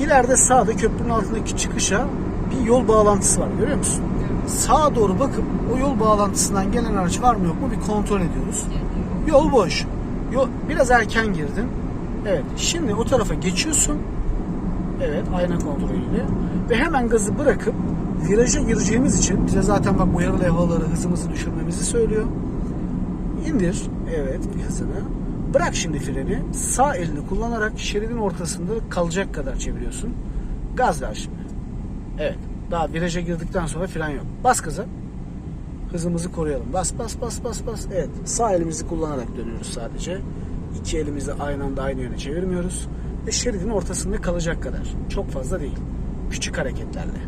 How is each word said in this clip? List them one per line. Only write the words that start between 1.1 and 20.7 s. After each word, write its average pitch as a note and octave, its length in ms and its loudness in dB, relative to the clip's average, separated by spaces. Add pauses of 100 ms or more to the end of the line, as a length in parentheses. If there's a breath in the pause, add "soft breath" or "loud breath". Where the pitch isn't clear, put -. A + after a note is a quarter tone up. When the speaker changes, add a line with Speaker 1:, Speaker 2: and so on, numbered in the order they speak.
Speaker 1:
altındaki - 460 0
çıkışa - 500 0 (440)
bir - 160 2
yol A#3+ 220 6
bağlantısı G#3 520 6
var, F#3+ 80 0 (100)
görüyor C#4 200 2
musun? - 240 0 (180)
Speaker 2:
Evet. - 300 0
Speaker 1:
Sağa D4 440 4
doğru G3 240 4
bakıp B3+ 260 2 (300)
o B3+ 40 2
yol C4 220 2
bağlantısından G3+ 720 4
gelen A#3 220 2
araç F3+ 280 2
var B3 120 6
mı F#3 120 2
yok D#3+ 140 0
mu C#3+ 100 0
bir G3+ 160 0
kontrol G#3 340 2
ediyoruz. - 480 0
Speaker 2:
Evet. - 600 -2
Speaker 1:
Yol D4+ 240 6
boş. G#3 340 2 (460)
Yol, B3+ 160 2 (200)
biraz C4+ 220 4
erken A3+ 360 4
girdin. F#3+ 400 -2 (600)
Evet, F#3+ 180 0 (120)
şimdi D4 380 0
o A3+ 100 2
tarafa G#3+ 300 2
geçiyorsun. - 640 2 (1040)
Evet, D3+ 220 0 (100)
ayna F3 240 2
kontrolüyle. - 680 0 (460 loud breath)
Ve A3 60 4
hemen C4+ 320 2
gazı A3 300 2
bırakıp C#4 360 2 (540)
viraja B3 320 4
gireceğimiz A#3 580 4
için - 280 4
bize F#3+ 160 4
zaten G3 360 4
bak F#3 180 4
uyarı F3+ 240 2
levhaları E3+ 480 4